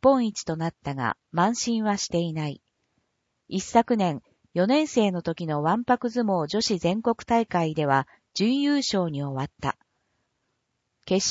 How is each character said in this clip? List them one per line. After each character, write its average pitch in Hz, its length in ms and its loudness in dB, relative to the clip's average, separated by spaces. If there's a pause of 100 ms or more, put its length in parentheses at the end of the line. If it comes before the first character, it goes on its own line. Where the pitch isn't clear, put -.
本 262 240 4
一 208 180 -6
と 160 120 -6
な 165 140 -4
っ - 40 -10 (100)
た 143 120 -6
が、 123 220 -2 (160)
慢 185 200 2
心 233 300 -2
は 208 140 0
し - 120 -6
て 170 100 -2
い 170 140 -2
な 156 140 -4
い。 143 140 -10 (880)
一 190 140 -4
昨 233 360 2
年、 170 240 0 (340)
四 180 120 2
年 294 200 2
生 208 240 2
の 175 100 -4
時 165 260 -6
の 147 160 -2
わ 170 120 2
ん 240 80 -2
ぱ 247 140 2
く 240 120 -4
相 233 140 -2
撲 180 240 0
女 202 140 -2
子 214 180 0
全 185 220 0
国 233 240 0
大 233 200 2
会 165 280 0
で 151 120 0
は 135 220 2 (260)
準 247 280 0
優 285 160 2
勝 190 320 0
に 143 120 -4
終 139 160 -4
わ 131 60 -2
っ 147 80 -6 (100)
た。 135 160 -4 (1300)
決 190 260 0